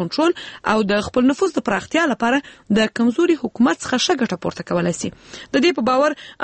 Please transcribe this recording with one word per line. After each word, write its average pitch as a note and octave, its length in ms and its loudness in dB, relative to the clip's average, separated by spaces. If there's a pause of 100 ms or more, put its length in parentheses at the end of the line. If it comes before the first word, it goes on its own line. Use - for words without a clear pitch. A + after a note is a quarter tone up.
کنټرول D4+ 340 0 (380)
او A3 40 2 (140)
د G#3 160 2
خپل B3+ 240 2
نفوذ E4 280 -2
د - 100 -4
پراختیا D4+ 440 0
لپاره A#3+ 300 0 (380)
د A3 100 0 (100)
کمزوري D4 420 2
حکومت B3+ 420 0
څخه - 120 -2 (100)
ښه E4 160 0
ګټه F#3 140 -2 (100)
پورته - 260 -8
کولی F3 280 0
سي. F#3+ 120 -6 (400)
د C4+ 100 -2
دې E4+ 160 2
په A3+ 120 -2
باور، C#4+ 280 2 (260)